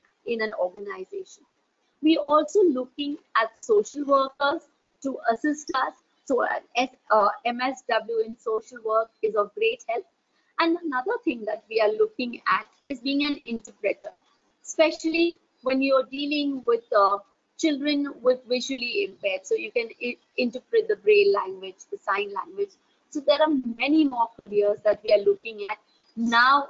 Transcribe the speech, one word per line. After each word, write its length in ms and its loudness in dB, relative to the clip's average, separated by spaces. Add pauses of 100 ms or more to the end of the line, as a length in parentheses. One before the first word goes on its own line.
(260)
in 160 -4
an 140 -2
organization. 880 -8 (580)
We're 200 4
also 420 4
looking 540 -2 (180)
at 160 0 (100)
social 440 0
workers 580 0 (400)
to 160 -6 (120)
assist 440 -4
us. 180 -2 (320)
So 180 0
an 180 -4 (140)
S-, 140 0 (220)
uh, 180 4 (160)
M 160 -4
S 280 -4
W 360 -2
in 140 -10
social 440 -6
work 260 0 (120)
is 140 0
of 180 0
great 340 -2
help. 180 -4 (540)
And 240 2
another 400 -4
thing 220 -4
that 240 -6
we 120 0
are 100 4
looking 500 -2 (100)
at 140 -2 (240)
is 100 -10
being 260 -2
an 200 -6
interpreter, 640 -6 (540)
especially 720 0 (260)
when 220 0
you're 220 2
dealing 600 -4
with, 180 2 (140)
uh, 220 4 (380)
children 640 0
with 180 2 (100)
visually 560 -4
impaired. 400 -6
So 100 -2
you 160 -6
can 180 -2 (120)
i-, 160 -6 (200)
interpret 500 -2
the 100 0
braille 360 4
language, 420 -6 (160)
the 80 -10
sign 340 -4
language. 380 -6 (380)
So 120 -8
there 200 2
are 120 2 (240)
many 260 4
more 260 0 (140)
careers 400 0
that 200 2
we 100 2
are 100 4
looking 460 0
at 80 -10 (400)
now 520 4